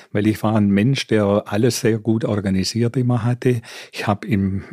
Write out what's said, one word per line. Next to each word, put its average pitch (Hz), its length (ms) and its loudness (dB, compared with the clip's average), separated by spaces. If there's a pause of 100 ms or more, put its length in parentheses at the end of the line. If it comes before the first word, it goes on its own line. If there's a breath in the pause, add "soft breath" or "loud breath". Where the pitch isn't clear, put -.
(120)
weil 104 140 0
ich 107 160 0
war 110 120 0
ein 104 160 4
Mensch, 110 360 2
der 104 400 2
alles 113 340 0
sehr 113 180 0
gut 113 260 0
organisiert 101 720 -2
immer 123 280 0
hatte. 123 380 0 (300 loud breath)
Ich - 140 -8
hab 101 180 -2
im, 98 480 -2